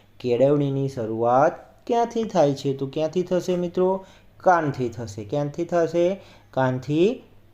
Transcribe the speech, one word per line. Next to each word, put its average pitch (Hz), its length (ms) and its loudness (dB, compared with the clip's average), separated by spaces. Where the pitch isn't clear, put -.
કેળવણીની 139 720 2
શરૂઆત 120 960 0
ક્યાંથી 233 360 0
થાય 151 300 2
છે? 139 200 -4
તો 135 140 -4
ક્યાંથી 156 360 -2
થશે 180 320 -2
મિત્રો? 185 500 -2
કાનથી 147 520 2
થશે. 113 340 -10
ક્યાંથી 147 420 -4
થશે? 170 560 0
કાનથી 143 720 0